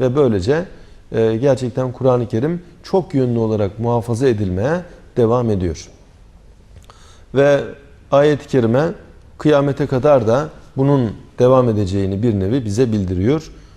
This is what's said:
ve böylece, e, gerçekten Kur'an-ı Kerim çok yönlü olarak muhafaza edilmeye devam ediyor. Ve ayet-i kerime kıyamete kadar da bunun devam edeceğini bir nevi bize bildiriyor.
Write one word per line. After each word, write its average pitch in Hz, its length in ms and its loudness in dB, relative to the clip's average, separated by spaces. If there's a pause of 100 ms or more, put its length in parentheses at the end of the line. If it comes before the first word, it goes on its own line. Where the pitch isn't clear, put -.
ve 127 160 0
böylece, 131 480 2 (480)
e, 113 240 0
gerçekten 127 560 -2
Kur'an-ı 123 360 0
Kerim 156 340 -4 (200)
çok - 320 -4
yönlü 123 240 0
olarak 110 400 -2
muhafaza 117 500 -2
edilmeye 107 520 -2 (360)
devam 117 340 2
ediyor. 90 380 -4 (1500)
Ve 139 260 4 (500)
ayet-i 143 380 2
kerime 127 400 0 (500)
kıyamete 143 480 0
kadar 131 400 2
da 135 220 0 (280)
bunun 135 360 2 (260)
devam 127 300 4
edeceğini 98 540 -2
bir 110 180 0
nevi 113 240 -2
bize 113 280 0
bildiriyor. 104 580 -2 (260)